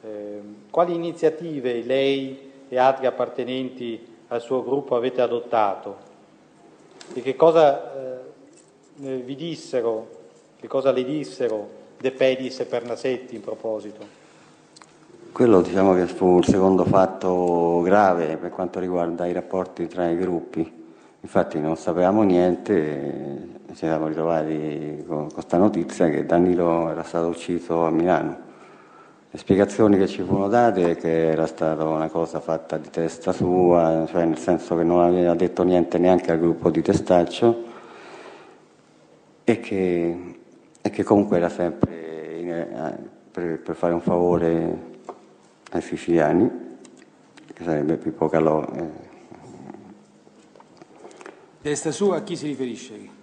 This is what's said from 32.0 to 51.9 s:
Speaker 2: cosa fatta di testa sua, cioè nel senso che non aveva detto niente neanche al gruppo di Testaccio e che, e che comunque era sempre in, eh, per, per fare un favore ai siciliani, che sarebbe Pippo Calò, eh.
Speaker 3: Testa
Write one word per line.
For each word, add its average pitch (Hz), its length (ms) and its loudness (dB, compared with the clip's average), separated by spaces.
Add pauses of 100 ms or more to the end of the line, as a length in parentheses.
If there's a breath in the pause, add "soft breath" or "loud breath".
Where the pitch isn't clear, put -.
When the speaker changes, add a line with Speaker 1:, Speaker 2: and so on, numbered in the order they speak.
Speaker 2:
cosa 80 320 -4
fatta 80 380 -4
di 78 100 -12
testa 82 440 -4
sua, 87 760 4
cioè 85 160 0
nel 80 140 0
senso 87 380 -2
che 82 80 2
non 87 160 4
aveva 87 340 4
detto 87 300 0
niente 90 340 2
neanche 87 340 4
al 80 60 2
gruppo 85 320 2
di 101 100 0
Testaccio 98 840 2 (1800 loud breath)
e 113 160 2
che, 87 720 -2 (460)
e 101 100 -2
che - 120 -4
comunque 104 340 4
era 85 140 2
sempre 82 880 -4
in, 87 100 -6
eh, 78 480 -6 (320)
per, 85 300 -4
per 82 140 -8
fare 87 180 0
un 85 80 0
favore 85 840 2 (840)
ai 85 100 -4
siciliani, 82 680 2 (1040)
che - 120 -16
sarebbe 78 340 0
Pippo 80 320 -2
Calò, 78 320 2 (120)
eh. 78 320 -10 (2500 loud breath)
Speaker 3:
Testa 147 300 -4